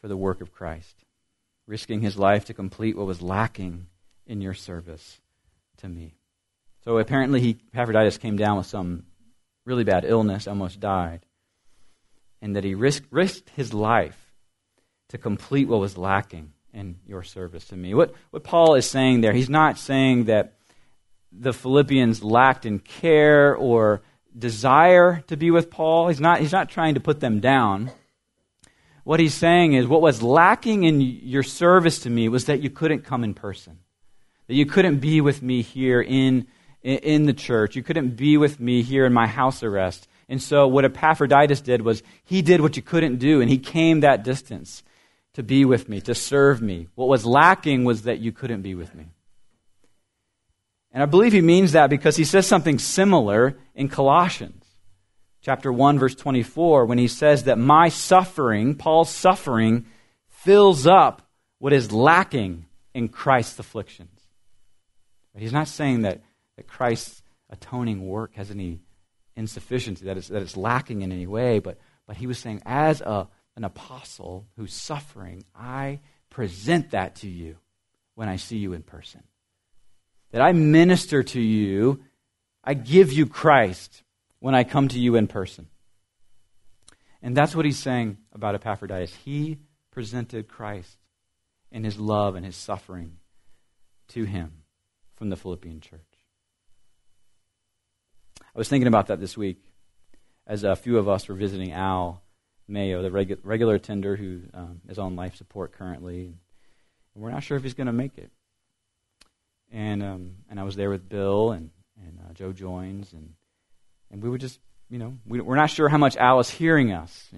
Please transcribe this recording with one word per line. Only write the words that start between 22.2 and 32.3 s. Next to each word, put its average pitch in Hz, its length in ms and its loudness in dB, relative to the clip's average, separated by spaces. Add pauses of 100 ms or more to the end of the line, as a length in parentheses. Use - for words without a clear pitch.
lacked 123 440 2
in 104 140 -6
care 151 760 4
or 110 480 2 (360)
desire 151 880 4
to 160 100 -8
be 165 140 0
with 165 200 2
Paul. 165 360 0
He's 147 140 -2
not, 165 180 4
he's 147 140 -2
not 185 180 -2
trying 160 240 -2
to 131 60 -2
put 151 180 -4
them 113 220 -2
down. 120 500 0 (1120)
What 156 160 -2
he's 160 160 2
saying 170 380 4
is, 127 160 2
what 156 120 4
was 131 220 4
lacking 185 640 4
in 151 160 4
your 127 420 -2
service 170 580 2
to 123 100 -8
me 117 180 0
was 123 160 -2